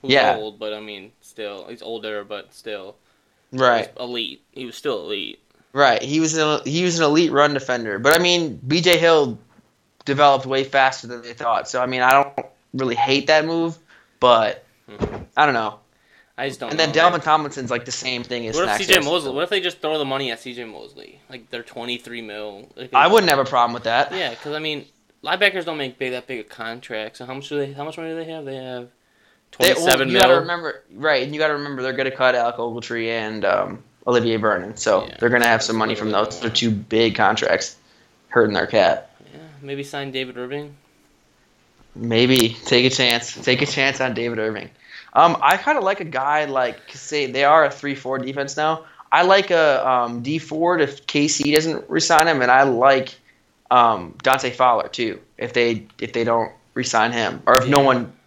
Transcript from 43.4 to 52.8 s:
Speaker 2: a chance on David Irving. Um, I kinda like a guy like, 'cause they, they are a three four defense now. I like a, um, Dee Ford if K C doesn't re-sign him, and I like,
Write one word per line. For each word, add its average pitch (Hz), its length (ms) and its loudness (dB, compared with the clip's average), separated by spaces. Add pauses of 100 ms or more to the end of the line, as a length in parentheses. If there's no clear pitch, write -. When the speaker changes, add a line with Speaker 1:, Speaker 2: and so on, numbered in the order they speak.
Speaker 2:
a 143 40 0
chance 135 340 -2
on 127 140 -2
David 117 240 -6
Irving. 110 320 -6 (440)
Um, 160 280 6
I 160 140 4
kinda 285 240 0
like 202 200 -2
a 185 40 -8
guy 147 400 -2
like, 131 420 -4
'cause - 240 -18
they, 147 160 -2
they 131 180 -2
are 156 200 8
a 139 60 0
three 139 240 -6
four 131 240 -6
defense 135 380 -6
now. 160 280 -2 (260)
I 160 120 4
like 190 280 4
a, 156 380 4
um, 120 340 0
Dee 147 160 -4
Ford 165 420 0
if 139 260 -2
K 147 220 2
C 147 260 -2
doesn't 160 340 0
re-sign 160 400 4
him, 147 140 2
and 123 80 2
I 131 140 6
like, 131 500 2 (560)